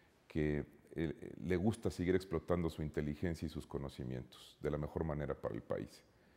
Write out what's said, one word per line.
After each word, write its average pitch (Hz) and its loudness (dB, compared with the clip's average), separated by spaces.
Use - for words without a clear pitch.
que, 76 2
eh, - -4
le 87 4
gusta 104 2
seguir 90 4
explotando 85 2
su - -4
inteligencia 78 0
y 76 -2
sus 76 -8
conocimientos 65 -8
de 73 2
la 73 0
mejor 73 -2
manera 73 0
para - -4
el 57 -4
país. - -6